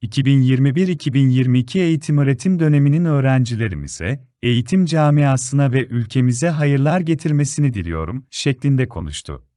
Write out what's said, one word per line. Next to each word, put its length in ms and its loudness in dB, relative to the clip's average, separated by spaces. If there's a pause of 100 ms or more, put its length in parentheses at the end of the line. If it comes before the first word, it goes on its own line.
İki 240 -4
bin 160 4
yirmi 340 2
bir, 120 2
iki 260 -4
bin 160 4
yirmi 300 2
iki 200 -2
eğitim 380 0
öğretim 420 0
döneminin 460 2
öğrencilerimize, 1200 -2 (140)
eğitim 440 0
camiasına 880 2
ve 160 0
ülkemize 640 0
hayırlar 500 0
getirmesini 760 0
diliyorum, 560 -6
şeklinde 580 -2
konuştu. 580 -10 (120)